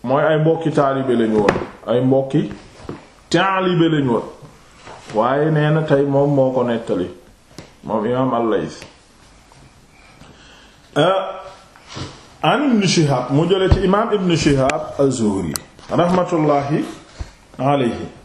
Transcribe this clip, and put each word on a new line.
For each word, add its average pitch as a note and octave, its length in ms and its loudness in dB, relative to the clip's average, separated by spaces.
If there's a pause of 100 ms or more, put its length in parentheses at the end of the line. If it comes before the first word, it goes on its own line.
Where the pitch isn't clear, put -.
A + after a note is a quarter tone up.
mooy C3 200 0
ay D#3 160 2
mbokki D#3+ 320 2
taalibe C3+ 440 0
lañu A2 240 2
woon, F#2+ 180 2 (300)
ay B2 140 2
mbokki C3+ 480 0 (800)
taalibe F#3 600 2
lañu C#3 220 0
woon. G#2+ 120 0 (920)
Waaye C#3 360 2
nee D3+ 180 2
na D#3 140 2
tey C#3 200 2
moom C#3+ 320 2
moo C3 160 2
ko B2+ 120 0
nettali, A2 440 -2 (760)
moom G#2+ 220 -4
imaam B2+ 280 0
al-Layth. A#2 500 -2 (2000)
Euh, F#3 260 2 (1200)
an G3 260 2
Ibn G#3 180 2
Shihab, C#3 440 0
mu D3+ 180 2
jële F#3+ 240 0
ci F#3+ 100 2
imaam G#3 300 2
Ibn F#3 220 0
Shihab C#3+ 640 0
az-Zuhri, G#2 540 0 (360)
rahmatullahi D#3+ 920 0 (760)
alayhi. B2+ 460 0 (200)